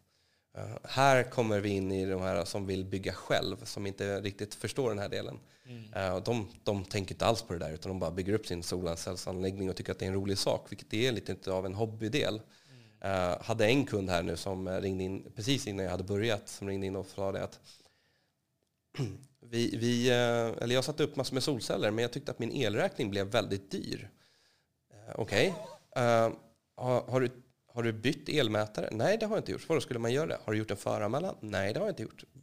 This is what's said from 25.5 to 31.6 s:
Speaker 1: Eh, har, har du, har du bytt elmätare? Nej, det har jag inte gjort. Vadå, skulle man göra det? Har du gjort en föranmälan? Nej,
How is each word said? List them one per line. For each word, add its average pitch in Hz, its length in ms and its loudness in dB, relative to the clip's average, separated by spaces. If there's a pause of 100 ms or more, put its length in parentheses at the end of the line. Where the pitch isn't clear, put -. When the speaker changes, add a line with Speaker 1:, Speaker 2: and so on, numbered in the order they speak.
Speaker 1:
Eh, 117 340 6 (460)
har, 127 260 2
har 127 180 2
du, 120 100 2 (420)
har 120 100 -2
du 113 100 2
bytt 110 360 0
elmätare? 107 640 2
Nej, 156 260 2
det 226 80 0
har 214 100 0
jag 160 40 0
inte 104 120 -4
gjort. - 160 -6
Vadå, 160 120 4
skulle 120 180 -2
man 117 140 0
göra 147 140 2
det? - 180 -4
Har 110 80 0
du 107 60 4
gjort 110 120 -2
en 101 60 -2
föranmälan? 113 640 0
Nej, 101 320 0